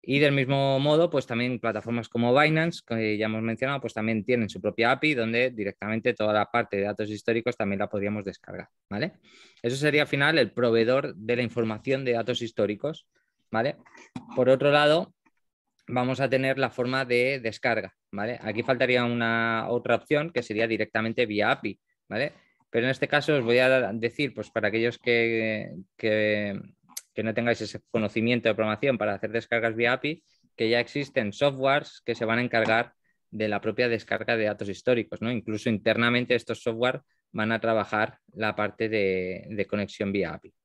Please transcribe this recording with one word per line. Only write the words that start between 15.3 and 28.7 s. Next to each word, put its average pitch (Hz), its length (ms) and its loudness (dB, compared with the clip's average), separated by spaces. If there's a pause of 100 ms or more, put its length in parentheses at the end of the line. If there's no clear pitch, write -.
vamos 123 340 0
a 131 100 2
tener 131 280 2
la 123 120 0
forma 131 340 -2
de 123 360 2
descarga, 110 540 -2 (180)
¿vale? 110 280 -4
Aquí 110 220 -4
faltaría 123 420 2
una 113 640 0
otra 120 280 0
opción 151 340 0
que 120 120 -4
sería 110 240 -2
directamente 113 600 0
vía 104 240 2
api, 104 280 -4 (300)
¿vale? 123 240 -4 (380)
Pero 120 160 0
en 131 60 2
este - 160 -2
caso 147 280 2
os 123 80 0
voy 120 140 4
a 127 340 4
decir, 117 400 -4
pues - 180 -10
para 107 180 0
aquellos 113 300 0
que, 113 760 0 (220)
que, 107 640 0 (520)
que 110 120 -6
no 110 100 -2
tengáis 117 260 0
ese 107 200 -8 (100)
conocimiento 113 580 0
de 107 60 2
programación 110 440 0